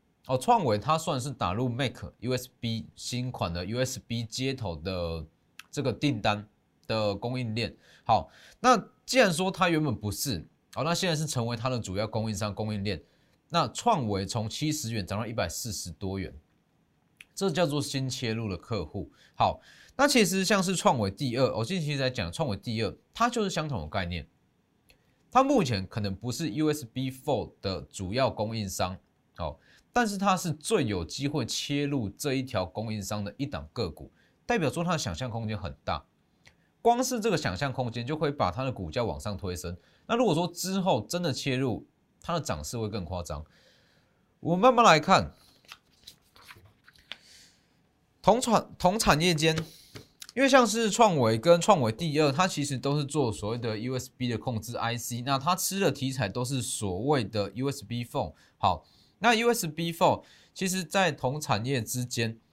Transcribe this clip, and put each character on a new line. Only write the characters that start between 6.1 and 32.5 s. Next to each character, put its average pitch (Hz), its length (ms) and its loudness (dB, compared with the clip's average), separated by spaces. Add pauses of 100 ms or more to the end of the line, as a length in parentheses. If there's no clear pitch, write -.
单 104 260 0 (400)
的 107 280 0
供 120 240 -4
应 120 140 -4
链。 107 220 -4 (280)
好， 104 260 2 (300)
那 240 180 6 (280)
既 254 140 2
然 208 120 8
说 185 200 0
它 180 180 2
原 156 140 2
本 135 120 0
不 104 160 -4
是， 95 360 -6 (280)
哦， 123 80 -2
那 165 120 0
现 185 140 0
在 160 60 0
是 151 120 -2
成 120 200 -2
为 117 100 -4
它 120 120 -4
的 127 100 -2
主 98 160 -6
要 107 120 -2
供 110 220 -2
应 107 60 -2
商、 104 180 -2
供 107 200 -4
应 101 100 -4
链。 98 200 -4 (460)
那 165 180 2
创 147 400 0
惟 98 180 0
从 110 220 -4
七 147 240 -4
十 110 200 -6
元 110 140 -4
涨 95 140 -4
到 117 60 -4
一 113 80 -8
百 107 160 -2
四 107 240 -8
十 - 180 -8
多 95 280 -6
元， 87 140 -8 (1000)
这 196 160 -2
叫 175 160 2
做 143 160 0
新 131 260 -2
切 123 260 -2
入 113 140 -4
的 95 80 -2
客 92 300 -4
户。 92 260 -8 (240)
好， 101 240 2 (380)
那 277 100 6
其 262 160 6
实 185 220 2
像 196 160 4
是 185 140 0
创 165 240 4
惟 101 100 2
第 117 280 -4
二， 127 200 4
我 110 80 0
近 185 160 -4
期 147 160 -4
在 135 120 0
讲 120 220 -4
创 160 160 -4
惟 101 80 -2
第 110 280 -4
二， 92 120 -2 (180)
它 233 140 2
就 240 160 -2
是 190 60 -2
相 156 180 -4
同 123 140 -4
的 76 60 -8
概 92 180 -4
念。 85 220 -4 (1040)
它 254 120 6
目 269 200 4
前 104 240 0
可 - 120 -8
能 101 160 -2
不 123 160 -6
是 151 200 -4
U 151 200 2
S 147 140 -6
B 131 240 -6
four 127 420 -4 (100)
的 95 200 -4
主 92 320 -8
要 127 160 2
供 107 260 -4
应 104 140 -4
商， 92 280 -4 (400)
哦， 76 200 -6 (340)
但 240 160 2
是 208 100 -4
它 190 200 4
是 175 140 -2
最 180 340 0
有 98 180 0
机 131 240 -4
会 139 160 -2
切 143 420 -2
入 135 240 -2
这 131 260 -4
一 135 80 0
条 107 200 -2